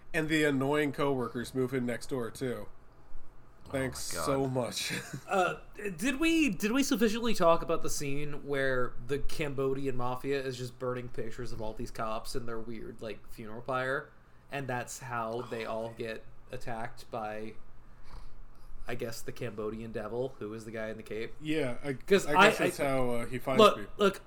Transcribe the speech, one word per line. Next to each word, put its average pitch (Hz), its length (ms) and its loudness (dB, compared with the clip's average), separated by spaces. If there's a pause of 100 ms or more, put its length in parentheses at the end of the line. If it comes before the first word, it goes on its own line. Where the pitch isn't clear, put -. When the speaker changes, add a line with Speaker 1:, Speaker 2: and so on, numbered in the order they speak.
(120)
Speaker 1:
And 156 160 0
the 156 160 4
annoying 143 480 4
coworkers 127 600 0
move 131 180 2
in 127 140 0
next 117 240 -4
door, 120 200 -2
too. 107 360 -4 (1040)
Speaker 2:
Oh - 20 -14
Speaker 1:
Thanks 131 420 -2
Speaker 2:
my - 60 -4
God. 160 80 0
Speaker 1:
so 135 220 2
much. 123 480 -2
<laughs> - 60 -6 (280)
Speaker 3:
Uh, 180 240 2 (420)
did 269 240 -2
we, 320 300 4
did 208 220 0
we 277 100 4
sufficiently 226 500 4
talk 170 300 6
about 156 200 2
the 151 60 4
scene 143 440 2 (120)
where 135 480 2 (140)
the 139 120 0
Cambodian 135 800 2
mafia 127 460 0
is 131 160 -4
just 120 200 -8
burning 123 300 -4
pictures 113 440 -2
of 117 100 0
all 110 100 0
these 117 180 -4
cops 110 460 -2
in 123 80 2
their 113 140 0
weird, 117 420 -6
like, 107 200 -6 (100)
funeral 110 320 -8
pyre? 131 480 -2 (400)
And 139 160 -4
that's 123 320 -4
how 120 520 -4
they 117 140 -4
all 113 320 -4
get 113 260 -6 (280)
attacked - 600 -6
by, 110 440 -6 (1300)
I 120 80 0
guess, 120 280 -4
the 120 100 -4
Cambodian 110 600 -6
devil, 113 460 -4
who 107 140 -6
is 110 140 -10
the - 40 -10
guy 110 180 -4
in 110 100 -6
the 110 40 -12
cape. 110 380 -6
Speaker 1:
Yeah, 147 420 0
I, 143 120 -4
Speaker 3:
'Cause 170 320 4
Speaker 1:
I 147 80 2
Speaker 3:
I, 190 140 10
Speaker 1:
guess 214 100 4
that's 180 220 2
Speaker 3:
I, 151 40 2
Speaker 1:
how, 131 260 4
uh, 120 160 2
he 127 120 -4
finds 131 220 2
Speaker 3:
look, 208 160 10
Speaker 1:
people. 104 200 -8
Speaker 3:
look, 196 300 2